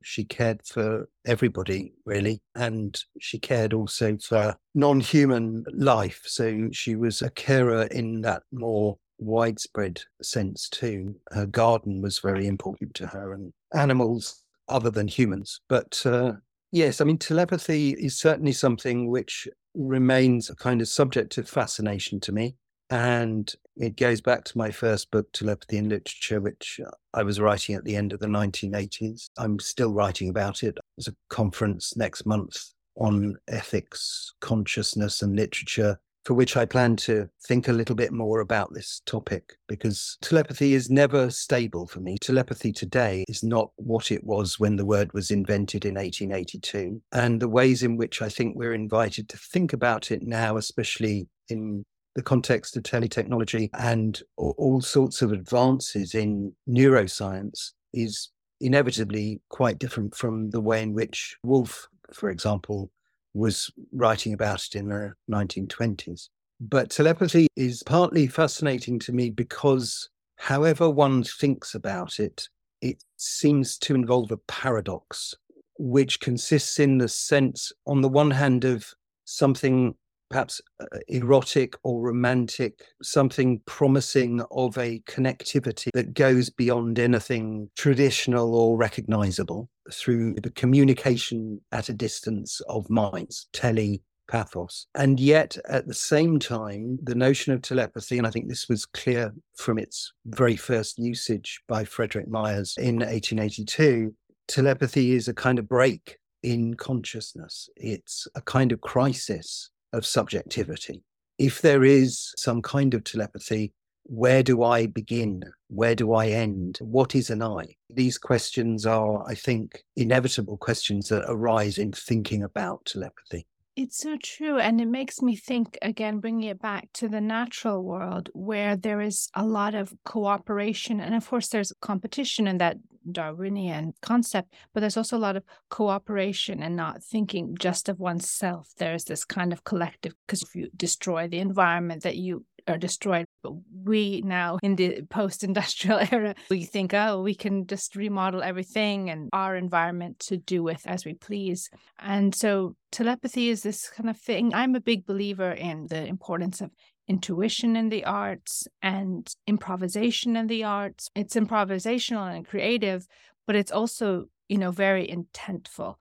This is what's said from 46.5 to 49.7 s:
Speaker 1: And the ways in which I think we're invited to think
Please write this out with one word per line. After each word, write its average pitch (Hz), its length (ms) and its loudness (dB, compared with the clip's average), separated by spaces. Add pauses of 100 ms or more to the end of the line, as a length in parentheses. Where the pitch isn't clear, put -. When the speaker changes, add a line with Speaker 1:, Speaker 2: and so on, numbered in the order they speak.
Speaker 1:
And 117 300 2
the 120 80 0
ways 127 340 6
in 117 140 2
which 117 240 -4
I 110 80 -4
think 117 260 -2
we're 117 180 -4
invited 110 540 0
to - 100 -18
think - 360 0